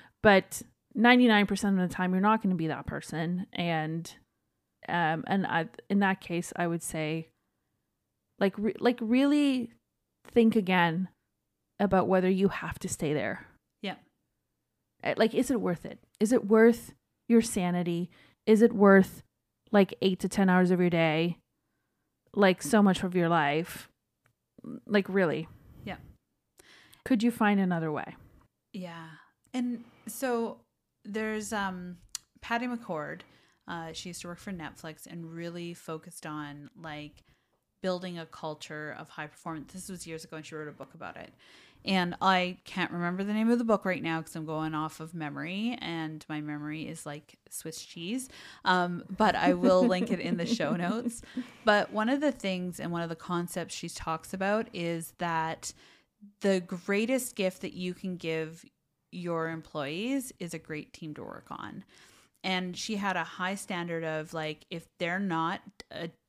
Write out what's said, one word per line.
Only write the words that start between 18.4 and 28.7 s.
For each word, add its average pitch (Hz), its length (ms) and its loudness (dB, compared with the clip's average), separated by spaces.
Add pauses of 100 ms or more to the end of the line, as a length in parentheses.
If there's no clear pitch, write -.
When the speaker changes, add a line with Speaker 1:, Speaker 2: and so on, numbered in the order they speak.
Speaker 1:
Is 214 160 8
it 233 120 8
worth, 196 500 8 (480)
like, 202 320 6
eight 190 180 2
to 190 80 -2
ten 190 220 4
hours 180 220 6
of 180 80 4
your 175 100 4
day? 165 460 2 (960)
Like, 190 260 4
so 214 220 4
much 196 220 4
of 180 100 -4
your 175 140 2
life? 160 600 0 (960)
Like, 202 240 2
really? 165 380 0 (380)
Speaker 2:
Yeah. 196 140 -12 (1080)
Speaker 1:
Could 226 180 2
you 240 80 4
find 208 300 4
another 165 320 0
way? - 240 -8 (560)